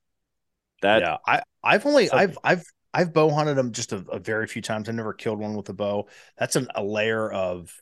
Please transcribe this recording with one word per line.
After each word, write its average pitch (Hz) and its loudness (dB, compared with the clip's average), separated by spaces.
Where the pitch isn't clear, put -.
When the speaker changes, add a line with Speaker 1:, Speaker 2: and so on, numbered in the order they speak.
Speaker 1:
That 104 6
Speaker 2:
Yeah, 82 0
I, 131 2
I've 170 4
only, 285 4
Speaker 1:
Something. 160 4
Speaker 2:
I've, 139 -12
I've, 165 2
I've 160 0
bow 156 4
hunted 147 0
'em 123 0
just 117 -8
a, 95 -6
a 104 -6
very 110 -2
few 110 -8
times. 110 -6
I've 113 -4
never 110 -4
killed 107 -4
one 107 -6
with 101 -8
a 104 -8
bow. 101 -2
That's - -2
an, 131 -2
a 107 -4
layer 107 -2
of, 90 -4